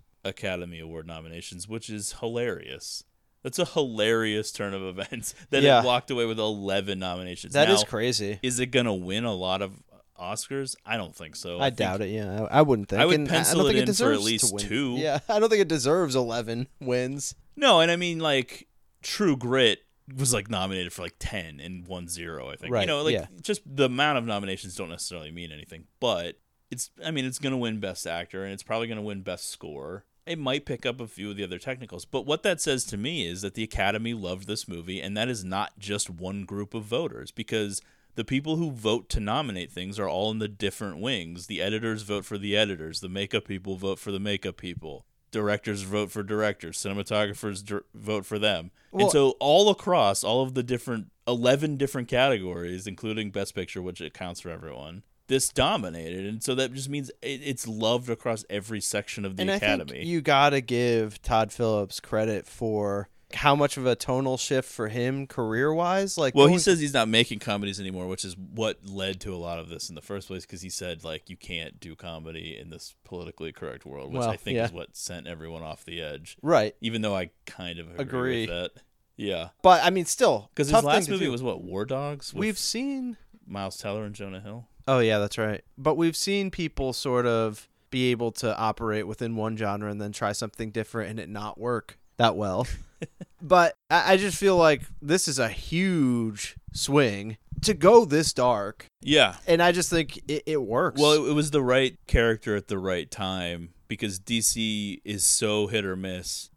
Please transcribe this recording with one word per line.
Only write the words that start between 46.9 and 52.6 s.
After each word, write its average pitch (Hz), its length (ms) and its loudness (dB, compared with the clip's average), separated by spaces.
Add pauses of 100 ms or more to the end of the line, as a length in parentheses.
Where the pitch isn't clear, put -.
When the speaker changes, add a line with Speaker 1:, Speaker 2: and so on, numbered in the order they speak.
Speaker 1:
dir-, 104 200 -6 (100)
vote 107 320 -4
for 107 140 -4
them. 95 300 0 (200)
Speaker 2:
Well 196 140 4
Speaker 1:
And 185 80 4
so 139 260 8
all 165 300 8
across 160 560 4
all 117 180 2
of 131 120 -4
the 131 100 2
different, 120 480 -4 (160)
eleven 135 480 4
different 135 320 -2
categories, 92 800 0